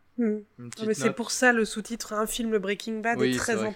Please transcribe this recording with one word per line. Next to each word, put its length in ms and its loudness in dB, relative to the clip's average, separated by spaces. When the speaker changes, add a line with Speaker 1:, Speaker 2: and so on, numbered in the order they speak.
Speaker 1:
Hmm. 80 2
Speaker 2:
Une 160 2
Speaker 1:
Non, 60 -12
Speaker 2:
petite 160 -8
Speaker 1:
mais 80 2
c'est 140 2
Speaker 2:
note. 80 0
Speaker 1:
pour 140 -4
ça, 220 4
le 140 4
sous-titre, 480 -8
un 120 0
film 320 0
Breaking 420 -4
Bad 180 0
Speaker 2:
Oui, 100 4
Speaker 1:
est 60 2
Speaker 2:
c'est 60 2
Speaker 1:
très 160 0
Speaker 2:
vrai 100 0
que 100 -2